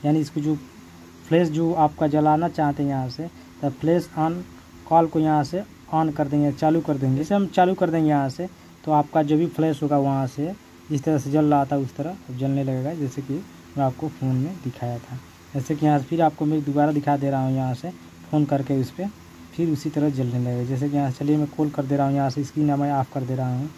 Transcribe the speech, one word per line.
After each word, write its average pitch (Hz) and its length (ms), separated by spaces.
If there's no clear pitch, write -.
यानी 151 160
इसको 151 200
जो 151 140
place 170 200
जो 165 260
आपका 156 340
जलाना 151 420
चाहते 147 320
हैं 143 80
यहाँ 131 180
से, 143 180
तो 143 80
place 165 380
on 160 160
call 165 220
को 160 120
यहाँ 156 240
से 180 180
on 156 200
कर 151 140
देंगे, 147 240
चालू 160 280
कर 160 160
देंगे। 131 220
जैसे 156 160
हम 202 140
चालू 180 260
कर 180 160
देंगे 160 180
यहाँ 143 200
से 170 200
तो 156 80
आपका 151 300
जो 151 140
भी 165 120
place 156 340
होगा 147 160
वहाँ 135 300
से 151 240
इस 143 140
तरह 156 140
से 135 120
जल 151 140
रहा 143 200
था 143 140
उस 135 180
तरह 147 140
अब 175 260
जलने 135 280
लगेगा, 131 300
जैसे 147 280
कि 139 200
मैं 139 80
आपको 135 260
phone 131 260
में 147 180
दिखाया 120 340
था। 127 200
जैसे 143 200
कि 151 120
यहाँ 147 120
से 135 60
फिर 165 180
आपको 156 220
मैं 151 200
दोबारा 147 280
दिखा 143 240
दे 139 140
रहा 135 100
हूँ, 131 160
यहाँ 131 180
से 165 160
phone 151 140
करके 139 360
उस 123 120
पर 196 180
फिर 170 140
उसी 147 200
तरह 147 200
जलने 127 300
लगेगा। 123 260
जैसे 135 220
कि 143 80
यहाँ 139 140
से 131 80
चलिए 147 180
मैं 151 120
call 151 220
कर 147 140
दे 139 120
रहा 139 100
हूँ, 139 100
यहाँ 139 140
से 139 140
screen 147 300
मैं 143 180
ऑफ 135 220
कर 135 80
दे 127 140
रहा 127 140
हूँ। 131 280